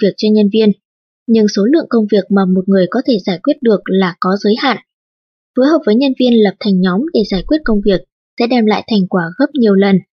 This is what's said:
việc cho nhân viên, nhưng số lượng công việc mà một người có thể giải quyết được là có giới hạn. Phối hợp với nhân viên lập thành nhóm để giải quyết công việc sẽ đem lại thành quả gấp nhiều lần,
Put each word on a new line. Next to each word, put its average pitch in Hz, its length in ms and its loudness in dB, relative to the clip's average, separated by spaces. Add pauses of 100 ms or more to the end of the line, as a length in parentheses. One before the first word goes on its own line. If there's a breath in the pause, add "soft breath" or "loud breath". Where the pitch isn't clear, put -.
việc 190 140 0
cho 214 160 -2
nhân 214 200 2
viên, 214 200 2 (540)
nhưng 220 220 2
số 202 160 -2
lượng 294 240 0
công 220 240 0
việc 196 180 2
mà 196 120 2 (120)
một 185 140 -2
người 190 220 2
có 247 160 -4
thể 240 200 0
giải 180 160 -4
quyết 294 200 -2
được 214 220 0
là 185 360 -2
có 190 200 -2
giới 208 180 0
hạn. 269 180 -2 (800)
Phối 254 100 2
hợp 311 200 2
với 208 80 2
nhân 269 240 0
viên 240 240 2
lập 190 180 0
thành 190 200 0
nhóm 185 200 0 (140)
để 233 60 0 (100)
giải 190 160 -4
quyết 311 180 0
công 214 200 0
việc 190 160 0 (380)
sẽ 233 80 -2
đem 240 200 0
lại 214 240 -2
thành 196 180 0
quả 180 160 -4 (140)
gấp 277 140 0
nhiều 226 220 2
lần, 196 240 2 (160)